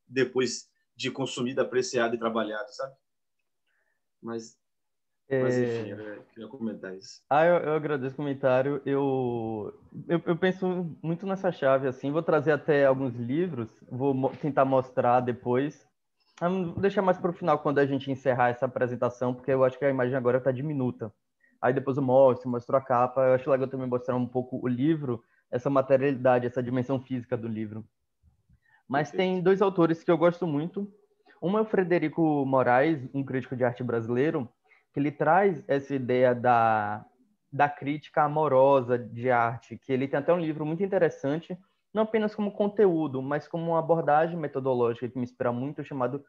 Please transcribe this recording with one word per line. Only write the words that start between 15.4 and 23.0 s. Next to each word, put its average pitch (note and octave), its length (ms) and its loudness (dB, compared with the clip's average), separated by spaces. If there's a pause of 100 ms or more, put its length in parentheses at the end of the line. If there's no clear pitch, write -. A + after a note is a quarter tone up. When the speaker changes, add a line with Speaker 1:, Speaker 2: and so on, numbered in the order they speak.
Speaker 2:
Ah, E3+ 80 0
vou F#3 320 -4
deixar G3 220 0
mais F#3 140 2
pro F3 160 -2
final, D#3+ 280 0
quando C#3+ 180 0
a C#3+ 80 4
gente C3+ 240 -4
encerrar B2 380 2
essa B2 180 -2
apresentação, B2 680 -2
porque B2+ 200 -4
eu C3 100 4
acho C3 160 2
que D3 60 -4
a C#3 60 4
imagem C3 260 0
agora B2 240 2
tá C3+ 100 0
diminuta. B2+ 640 -4 (500)
Aí B2+ 100 2
depois C3+ 240 -2
eu C#3+ 60 0
mostro, B2+ 480 4
mostro A#2+ 260 -2
a B2+ 40 4
capa. B2+ 420 2